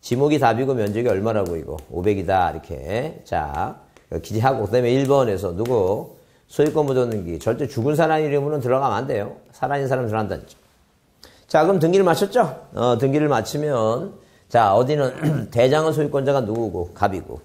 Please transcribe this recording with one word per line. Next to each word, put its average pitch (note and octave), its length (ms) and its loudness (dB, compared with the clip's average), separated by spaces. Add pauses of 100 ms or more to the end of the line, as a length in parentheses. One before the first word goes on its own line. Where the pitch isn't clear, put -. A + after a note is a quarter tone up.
지목이 C#3+ 400 2
답이고 C3 340 2
면적이 A2 340 0
얼마라고 G2 480 0
이거? D#2 200 -10 (140)
오백이다. F#2 600 0
이렇게. D#2+ 720 -8
자, D#2 540 -6 (420)
기재하고 A2+ 460 0
그다음에 B2 260 2
일 C3+ 140 2
번에서 G#2 480 2
누구? A2+ 640 -2 (320)
소유권 D3+ 380 0
보존 B2+ 240 0
등기. E2+ 280 -6
절대 A#2+ 300 -2
죽은 B2+ 260 -2
사람 D#3+ 260 2
이름으로는 D3 400 0
들어가면 B2 360 0
안 C3 100 -4
돼요. B2 300 -4 (160)
살아있는 C#3 360 -4
사람 B2+ 180 0
들어간다는 G#2+ 400 -4
점. - 120 -20 (880)
자, D#3 160 4
그럼 F#3 160 4
등기를 F3 260 4
마쳤죠? G3 540 2 (160)
어, A#2 240 2
등기를 C#3 300 2
마치면 C3+ 960 -2 (240)
자, G#2+ 260 4
어디는 C3 760 0
<clears throat> - 0 -
대장은 D3 420 4
소유권자가 C#3+ 500 0
누구고? G2+ 520 -4
갑이고. F#2 500 -4